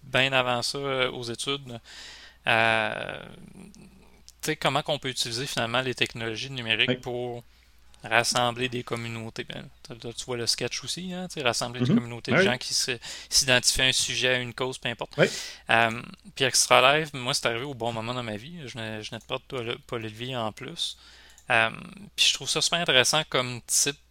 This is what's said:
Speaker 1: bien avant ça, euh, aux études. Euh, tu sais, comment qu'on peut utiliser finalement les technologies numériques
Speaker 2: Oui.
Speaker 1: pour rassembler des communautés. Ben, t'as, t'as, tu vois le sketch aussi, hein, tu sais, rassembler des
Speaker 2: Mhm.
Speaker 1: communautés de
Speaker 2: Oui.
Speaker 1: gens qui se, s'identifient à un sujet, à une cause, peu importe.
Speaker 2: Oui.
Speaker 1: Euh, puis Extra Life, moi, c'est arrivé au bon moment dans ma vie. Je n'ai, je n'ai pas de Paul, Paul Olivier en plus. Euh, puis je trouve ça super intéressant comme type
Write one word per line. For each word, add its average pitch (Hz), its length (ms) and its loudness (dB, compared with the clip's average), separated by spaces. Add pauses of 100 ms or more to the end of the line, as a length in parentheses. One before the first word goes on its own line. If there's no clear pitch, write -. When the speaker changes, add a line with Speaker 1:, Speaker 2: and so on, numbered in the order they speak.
Speaker 1:
bien 135 300 2
avant 123 280 4
ça, - 160 -4
euh, 135 340 0
aux 131 120 -8
études. 123 560 -6 (680)
Euh, 113 760 2 (500)
tu - 80 -20 (600)
sais, 156 160 -2
comment 147 240 2
qu'on 147 180 -2
peut - 100 -6
utiliser 123 360 -4
finalement 120 360 0
les 127 140 -2
technologies 113 560 -4
numériques 117 380 2
Speaker 2:
Oui. 127 80 2
Speaker 1:
pour 123 460 -6 (600)
rassembler 120 680 2
des 123 140 -6
communautés. 117 600 -6
Ben, - 200 -12 (160)
t'as, 123 140 -16
t'as, 117 180 -12
tu - 120 -10
vois 123 120 -4
le 117 80 -4
sketch - 380 -2
aussi, 180 280 -8
hein, 180 160 -8
tu - 120 -12
sais, - 20 -6
rassembler 123 400 0
des 127 100 2
Speaker 2:
Mhm. 208 80 6
Speaker 1:
communautés 120 340 -6
de 143 40 6
Speaker 2:
Oui. 185 60 6
Speaker 1:
gens 127 140 4
qui - 180 -6
se, - 160 0 (380)
s'identifient 127 520 4
à 131 40 6
un 127 80 6
sujet, 123 420 0
à - 40 0
une 120 140 -6
cause, 127 240 -4
peu 127 120 -6
importe. 120 280 -6
Speaker 2:
Oui. 160 80 8 (460)
Speaker 1:
Euh, 117 300 4 (340)
puis 135 100 2
Extra 127 540 6
Life, 156 140 -6
moi, 131 200 -4
c'est - 140 0
arrivé 117 160 -2
au 143 100 -8
bon 117 200 -2
moment 113 200 -4
dans 127 100 -6
ma 107 140 -6
vie. 156 200 -12 (100)
Je 117 100 -12
n'ai, 110 240 -8
je 107 140 -10
n'ai 110 120 -10
pas 131 100 -6
de - 100 -10
Paul, 120 300 -6 (100)
Paul 120 180 -6
Olivier 117 300 -8
en 113 160 -4
plus. - 460 -8 (520)
Euh, 113 200 2 (460)
puis - 120 4
je - 80 4
trouve 135 140 -8
ça 156 120 0
super 170 180 2
intéressant 151 500 4
comme 123 380 -2
type - 300 0 (140)